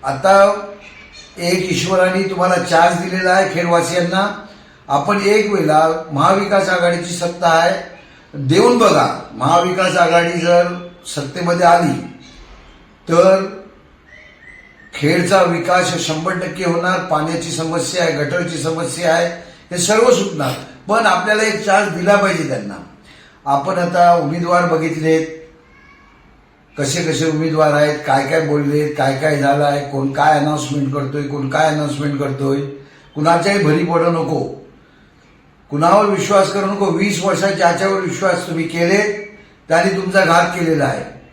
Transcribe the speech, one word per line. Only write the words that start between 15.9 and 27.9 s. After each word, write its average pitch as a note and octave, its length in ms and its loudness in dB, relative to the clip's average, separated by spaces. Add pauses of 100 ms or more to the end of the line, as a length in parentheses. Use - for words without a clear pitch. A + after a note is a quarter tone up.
शंभर E3 320 -4
टक्के D#3 260 -8
होणार. F3 340 0
पाण्याची E3 520 -4
समस्या E3 540 -4
आहे, D3 200 -2
गटरची E3 340 -4
समस्या E3 560 -2
आहे, F3 140 0 (420)
हे F3 80 -6
सर्व A3 320 2
सुटणार. D3+ 420 -2 (360)
पण A3 180 0
आपल्याला G#3 360 0
एक G#3+ 220 -2
चान्स G3+ 280 2
दिला F3+ 240 2
पाहिजे F3 320 0
त्यांना. G#2 260 -8 (720)
आपण C#3 320 0
आता F3 360 4
उमेदवार E3+ 520 0
बघितलेत, D#3+ 600 0 (1500)
कसे C#3+ 240 -2
कसे D#3+ 240 -2
उमेदवार D#3 460 0
आहेत, D3 340 2